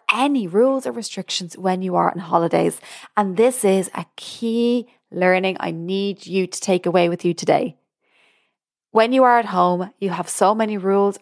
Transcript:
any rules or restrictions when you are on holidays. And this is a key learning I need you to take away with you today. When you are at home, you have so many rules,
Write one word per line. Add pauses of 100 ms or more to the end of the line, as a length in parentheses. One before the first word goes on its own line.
(140)
any
rules
or
restrictions
when
you
are
on
holidays. (340)
And
this
is
a (120)
key (200)
learning
I
need
you
to
take
away
with
you
today. (1120)
When
you
are
at
home,
you
have
so
many
rules,